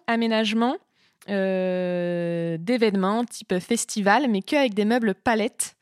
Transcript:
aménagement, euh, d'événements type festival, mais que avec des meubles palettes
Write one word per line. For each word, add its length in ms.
aménagement, 680
euh, 1300
d'événements 680
type 340
festival, 720
mais 120
que 140
avec 180
des 120
meubles 300
palettes 680